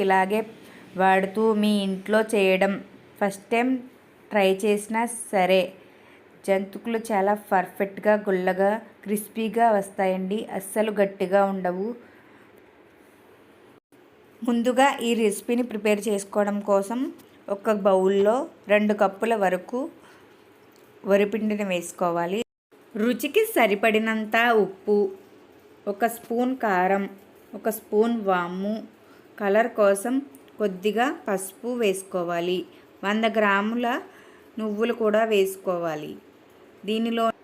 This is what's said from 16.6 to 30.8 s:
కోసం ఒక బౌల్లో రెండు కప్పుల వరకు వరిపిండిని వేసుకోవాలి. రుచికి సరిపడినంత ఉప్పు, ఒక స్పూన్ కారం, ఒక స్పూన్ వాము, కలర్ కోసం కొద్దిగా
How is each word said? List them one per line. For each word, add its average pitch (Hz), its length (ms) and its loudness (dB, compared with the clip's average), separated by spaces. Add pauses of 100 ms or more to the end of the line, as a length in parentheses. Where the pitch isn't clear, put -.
కోసం 196 300 0 (560)
ఒక 214 180 -2 (120)
బౌల్లో 196 500 4 (380)
రెండు 208 280 2
కప్పుల 226 320 0 (100)
వరకు 180 360 -2 (1300)
వరిపిండిని 208 600 2
వేసుకోవాలి. 175 680 -2 (640)
రుచికి 285 420 0 (120)
సరిపడినంత 220 800 2 (260)
ఉప్పు, 208 360 -2 (960)
ఒక 233 100 -2 (140)
స్పూన్ 247 360 -2 (120)
కారం, 196 400 2 (540)
ఒక - 80 -4 (120)
స్పూన్ 233 360 0 (140)
వాము, 185 460 -2 (640)
కలర్ 208 300 2 (100)
కోసం 202 320 2 (440)
కొద్దిగా 202 460 -2 (220)